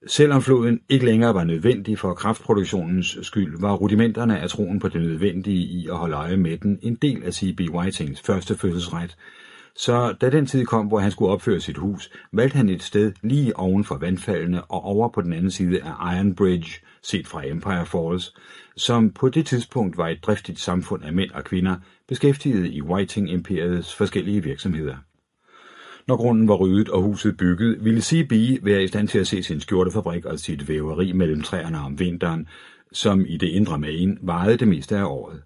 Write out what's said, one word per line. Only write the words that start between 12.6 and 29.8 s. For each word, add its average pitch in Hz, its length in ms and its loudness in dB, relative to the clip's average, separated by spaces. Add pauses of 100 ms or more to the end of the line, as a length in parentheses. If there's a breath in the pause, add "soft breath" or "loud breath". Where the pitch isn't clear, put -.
et 90 140 -2
sted 104 280 2 (100)
lige 131 340 0
oven 95 280 2
for 80 140 -4
vandfaldene 87 680 -2
og - 200 -6
over 104 260 0
på 107 120 -4
den 87 120 -2
anden 90 180 0
side 90 300 0
af 87 340 -6
Iron 95 200 2
Bridge, 90 460 0 (200 soft breath)
set - 260 -6
fra - 200 -10
Empire 85 380 -4
Falls, 87 500 -4 (400 loud breath)
som 117 360 2
på - 180 0
det 156 160 0
tidspunkt 117 520 -2
var 85 100 -2
et 82 160 -6
driftigt 98 360 -4
samfund 90 440 -4
af 78 100 -8
mænd 92 180 -2
og - 120 -12
kvinder, 92 320 0 (320 loud breath)
beskæftiget 139 680 2
i 73 80 -6
Whiting-imperiets 87 1120 -2
forskellige 101 480 0
virksomheder. 76 520 -4 (1120 loud breath)
Når 127 100 4
grunden 113 300 4
var 104 80 8
ryddet 95 340 4
og 95 120 2
huset 101 360 0
bygget, 98 480 2
ville 113 160 4
C 165 260 2
B 113 380 2
være 101 180 4
i 95 40 0
stand 104 200 0
til - 120 2
at 92 80 0
se 92 160 -2
sin 78 160 -4
skjortefabrik 90 680 0